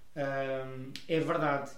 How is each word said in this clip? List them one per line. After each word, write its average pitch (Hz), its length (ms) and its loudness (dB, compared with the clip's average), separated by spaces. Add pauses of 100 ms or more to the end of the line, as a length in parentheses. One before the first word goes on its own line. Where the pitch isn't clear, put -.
(160)
ahm, 135 760 -2 (160)
é 160 140 4
verdade, 147 560 2